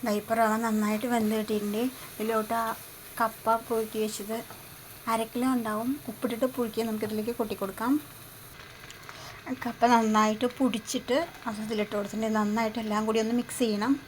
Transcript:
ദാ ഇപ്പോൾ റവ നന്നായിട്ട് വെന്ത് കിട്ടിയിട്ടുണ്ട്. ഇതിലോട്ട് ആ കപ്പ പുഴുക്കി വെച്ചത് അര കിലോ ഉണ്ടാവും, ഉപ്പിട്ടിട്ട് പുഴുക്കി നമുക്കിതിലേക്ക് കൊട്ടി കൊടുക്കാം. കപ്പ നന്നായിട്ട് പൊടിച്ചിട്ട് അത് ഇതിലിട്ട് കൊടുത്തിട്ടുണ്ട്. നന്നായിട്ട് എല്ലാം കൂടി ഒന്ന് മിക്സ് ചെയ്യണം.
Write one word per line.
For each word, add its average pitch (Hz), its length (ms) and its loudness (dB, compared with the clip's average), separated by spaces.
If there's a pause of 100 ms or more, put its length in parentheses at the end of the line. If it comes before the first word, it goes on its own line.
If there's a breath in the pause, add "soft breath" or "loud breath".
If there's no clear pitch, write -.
ദാ 220 140 2
ഇപ്പോൾ 220 180 0
റവ 220 160 6 (100)
നന്നായിട്ട് 214 480 2
വെന്ത് 220 280 4
കിട്ടിയിട്ടുണ്ട്. 208 420 0 (320 loud breath)
ഇതിലോട്ട് 220 480 0
ആ - 20 0 (560)
കപ്പ 226 340 2 (120)
പുഴുക്കി 220 380 0
വെച്ചത് 214 340 -4 (720)
അര 226 80 2 (140)
കിലോ 254 220 2
ഉണ്ടാവും, 220 340 0 (220)
ഉപ്പിട്ടിട്ട് 233 440 -2
പുഴുക്കി 226 320 0
നമുക്കിതിലേക്ക് 214 520 -2
കൊട്ടി 214 200 0
കൊടുക്കാം. 202 320 -2 (1700 loud breath)
കപ്പ 233 160 -2 (120)
നന്നായിട്ട് 214 640 6
പൊടിച്ചിട്ട് 247 600 0 (300)
അത് 214 180 -6
ഇതിലിട്ട് 214 320 -2
കൊടുത്തിട്ടുണ്ട്. 208 320 -2 (100)
നന്നായിട്ട് 220 460 2
എല്ലാം 214 220 0
കൂടി 226 180 2
ഒന്ന് 226 160 2
മിക്സ് - 240 -4
ചെയ്യണം. 214 280 2 (140)